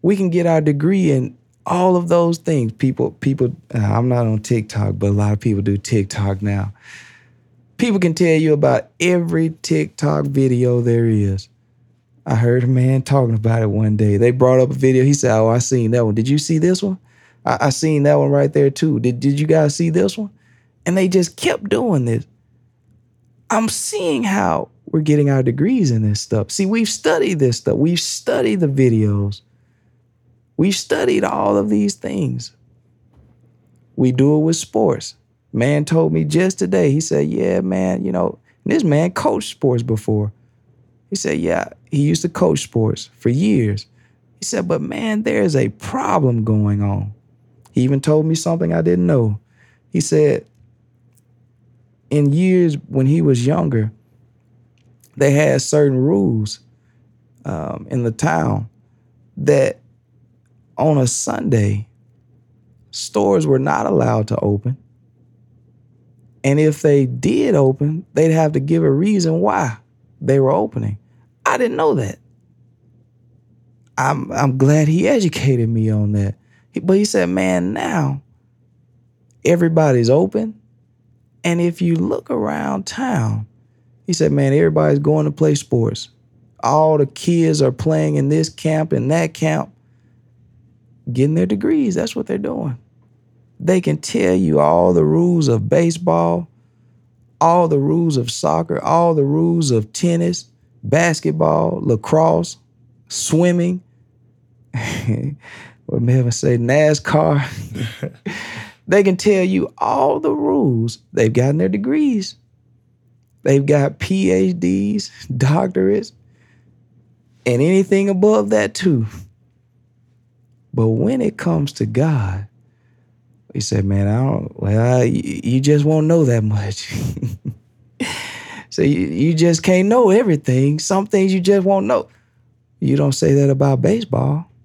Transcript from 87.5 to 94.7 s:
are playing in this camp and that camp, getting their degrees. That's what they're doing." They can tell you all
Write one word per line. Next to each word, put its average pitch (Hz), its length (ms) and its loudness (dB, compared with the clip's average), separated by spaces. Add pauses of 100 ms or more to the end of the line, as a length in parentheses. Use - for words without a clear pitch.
are 131 100 2
playing 156 440 -2
in 139 140 0
this 160 200 0
camp 156 420 -4
and 131 200 -2
that 165 220 -2
camp, 156 380 -4 (1400)
getting 139 240 0
their 180 100 2
degrees. 214 500 0
That's - 200 -4
what - 120 -6
they're 196 100 -4
doing." 139 400 -6 (800)
They 180 220 0
can 151 200 -2
tell - 360 0
you 78 240 2
all 85 320 4